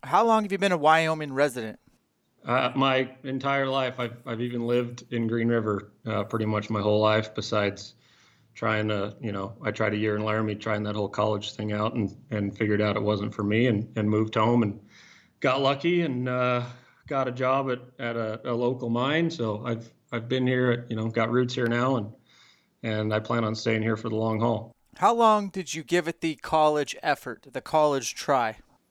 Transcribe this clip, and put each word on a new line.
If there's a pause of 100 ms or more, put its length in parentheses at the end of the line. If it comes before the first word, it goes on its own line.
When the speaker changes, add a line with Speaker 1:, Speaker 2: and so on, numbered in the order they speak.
Speaker 1:
how
long
have
you
been
a
Wyoming
resident? (640)
Speaker 2:
Uh,
my (140)
entire
life,
I've,
I've
even
lived
in
Green
River, (140)
uh,
pretty
much
my
whole
life,
besides (600)
trying
to,
you
know,
I
tried
a
year
in
Laramie,
trying
that
whole
college
thing
out,
and, (160)
and
figured
out
it
wasn't
for
me,
and,
and
moved
home
and (600)
got
lucky
and,
uh, (440)
got
a
job
at, (180)
at
a,
a
local
mine.
So
I've, (220)
I've
been
here,
you
know,
got
roots
here
now,
and, (720)
and
I
plan
on
staying
here
for
the
long
haul. (220)
Speaker 1:
How
long
did
you
give
it
the
college
effort,
the
college
try? (340)